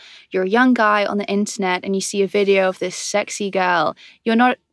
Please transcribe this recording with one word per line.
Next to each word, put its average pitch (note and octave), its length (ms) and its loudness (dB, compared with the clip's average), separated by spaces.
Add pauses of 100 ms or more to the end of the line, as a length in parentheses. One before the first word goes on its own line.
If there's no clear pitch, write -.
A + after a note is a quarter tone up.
(300)
you're F#3 140 -2
a F#3+ 40 -2
young B3 240 4
guy G#3+ 320 2
on G#3 140 -4
the G3+ 80 -6
internet G3 580 -4
and G3 100 -4
you G3 60 -2
see G3 220 -2
a G3 40 0
video G3 400 2
of F#3 120 -2
this F#3 180 -6
sexy - 540 -4
girl. F3+ 440 0 (300)
You're A3+ 120 0
not B3 200 4 (160)